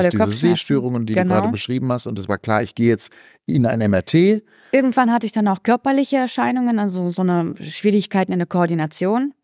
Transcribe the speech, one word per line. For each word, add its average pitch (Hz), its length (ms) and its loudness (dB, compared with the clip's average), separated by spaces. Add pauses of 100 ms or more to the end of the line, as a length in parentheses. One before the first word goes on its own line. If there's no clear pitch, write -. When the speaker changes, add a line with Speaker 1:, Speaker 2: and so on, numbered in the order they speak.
Speaker 1:
tolle 180 60 2
Speaker 2:
diese 202 120 2
Speaker 1:
Kopfschmerzen. 175 340 0
Speaker 2:
Sehstörungen, 123 480 -2
die 110 100 -4
du 180 80 2
Speaker 1:
Genau. 180 120 0
Speaker 2:
gerade 107 140 0
beschrieben 127 420 -4
hast, 123 160 -4
und 117 140 -8
es 92 80 -10
war 98 100 -2
klar, 107 240 2
ich - 140 -8
gehe 113 100 2
jetzt 113 240 2 (360)
in 120 200 2
ein 113 140 0
M 104 120 2
R 92 120 2
T. 196 400 2 (260)
Speaker 1:
Irgendwann 254 420 2
hatte 226 140 0
ich 208 60 -8
dann 208 160 0
auch 190 160 -2
körperliche 269 540 0
Erscheinungen, 247 600 -2
also 185 320 -2
so 180 120 -2
eine 175 380 0
Schwierigkeiten 190 680 -2
in 185 80 -2
der 175 80 -2
Koordination. 180 960 -2